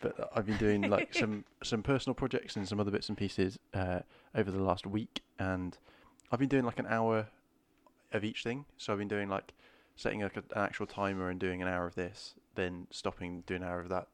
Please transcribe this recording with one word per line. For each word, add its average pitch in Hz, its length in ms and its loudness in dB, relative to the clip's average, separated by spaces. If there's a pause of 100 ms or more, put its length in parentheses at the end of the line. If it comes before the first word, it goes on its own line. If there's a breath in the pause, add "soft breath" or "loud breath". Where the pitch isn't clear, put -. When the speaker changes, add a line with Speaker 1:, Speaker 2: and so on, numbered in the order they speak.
Speaker 1:
but - 340 -2
I've 107 120 0
been 104 120 2
doing, 104 240 6
like, 101 320 4
Speaker 2:
<laughs> 349 80 4
Speaker 1:
some, 107 220 0 (180)
some 110 200 0
personal 131 320 2
projects - 420 -2
and 101 100 -2
some 101 140 0
other 101 100 2
bits - 180 0
and 104 100 -4
pieces, 98 400 2 (160)
uh, 92 260 0 (340 soft breath)
over 101 160 2
the 95 120 2
last 92 240 2
week, 107 360 -4 (160)
and 92 380 0 (560 soft breath)
I've 117 60 2
been 135 100 2
doing, 131 160 4
like, 117 140 -2
an 120 80 -2
hour 113 420 2 (840)
of 104 120 0
each 110 200 -2
thing. 127 200 -2 (140)
So - 140 -2
I've 101 60 0
been 104 100 -2
doing, 101 200 0
like, 98 240 -2 (440 soft breath)
setting, 107 260 -2
like, 98 140 -2
a, 107 40 -6
an - 220 -2
actual 101 240 -2
timer 98 440 0
and 92 100 -4
doing 90 220 0
an 90 60 0
hour 90 160 0
of 87 120 -6
this, - 400 -6 (180)
then 90 360 -2
stopping, 90 560 -6
doing 90 160 -2
an 92 60 -4
hour 90 120 -2
of 87 80 -8
that. 90 260 -2